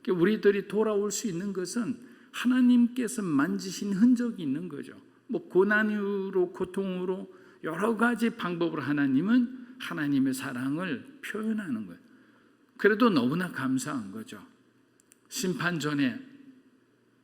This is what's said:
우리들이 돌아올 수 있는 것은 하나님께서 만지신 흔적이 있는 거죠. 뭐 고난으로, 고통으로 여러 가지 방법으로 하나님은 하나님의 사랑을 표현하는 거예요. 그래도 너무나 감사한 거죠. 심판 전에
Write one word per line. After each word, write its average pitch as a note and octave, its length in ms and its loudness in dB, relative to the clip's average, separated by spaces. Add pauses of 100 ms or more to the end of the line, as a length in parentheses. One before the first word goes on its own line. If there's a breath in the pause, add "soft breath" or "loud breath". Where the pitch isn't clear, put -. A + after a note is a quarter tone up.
우리들이 G3 600 2
돌아올 G#3 420 0
수 - 160 -4
있는 G3 260 -4
것은 F#3 460 -4 (320 loud breath)
하나님께서 B3 920 4
만지신 F#3 720 0
흔적이 A3+ 480 4
있는 D#3 260 -4
거죠. C#3+ 320 -14 (260 soft breath)
뭐 G3+ 220 -6
고난으로, G3+ 1040 2
고통으로 F#3 840 -6 (300 loud breath)
여러 F#3 320 -2
가지 A#3 340 2
방법으로 E3 520 -2
하나님은 D3 960 0
하나님의 C#3+ 560 0
사랑을 C3+ 680 -6 (200)
표현하는 G3+ 640 -4
거예요. E2+ 140 -18 (760 soft breath)
그래도 A3 340 4
너무나 D#3+ 400 0
감사한 C3 600 -4
거죠. G#2 320 -14 (840)
심판 E3+ 520 -2
전에 C#3+ 400 0 (1040)